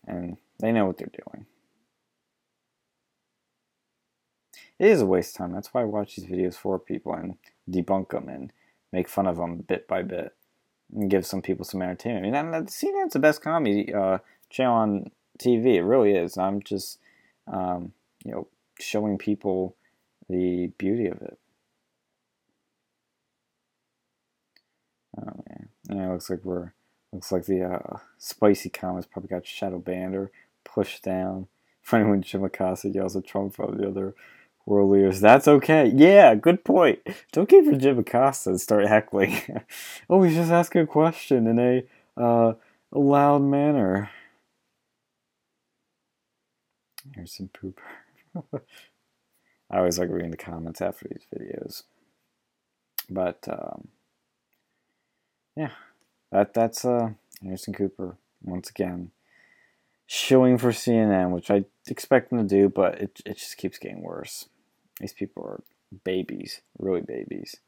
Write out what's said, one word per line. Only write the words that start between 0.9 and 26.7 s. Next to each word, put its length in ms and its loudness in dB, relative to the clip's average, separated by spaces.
they're 120 -14
doing. 220 -20
It 120 6
is 120 6
a 60 2
waste 240 0
of 60 -20
time. 160 -8
That's 200 -12
why 80 0
I 40 -2
watch 320 -6
these 100 -16
videos 260 -4
for 240 -6
people 360 -10
and 240 -12
debunk 400 -2
them 200 -8
and 220 -14
make 180 -4
fun 180 -2
of 80 -2
them 220 -8
bit 320 -8
by 120 -4
bit 320 -10
and 160 -4
give 160 0
some 160 -8
people 240 -6
some 160 -8
entertainment. 440 -8
I 160 -2
mean, 100 -8
that, 140 -6
that, 60 -18
C 160 -6
N 140 -4
N's 120 -6
the 60 0
best 220 2
comedy, 520 -2
uh, 260 0
channel 260 0
on 360 -2
T 200 2
V. 200 4
It 40 2
really 320 4
is. 240 -2
I'm 240 -4
just, 380 -10
um, 440 -8
you 80 -14
know, 160 -12
showing 380 -4
people 580 -4
the 480 -4
beauty 300 -2
of 140 -8
it. 160 -18
Oh, 300 -16
man. 220 -20
Yeah, 200 -6
it 40 -2
looks 160 -10
like 140 -6
we're, 280 -8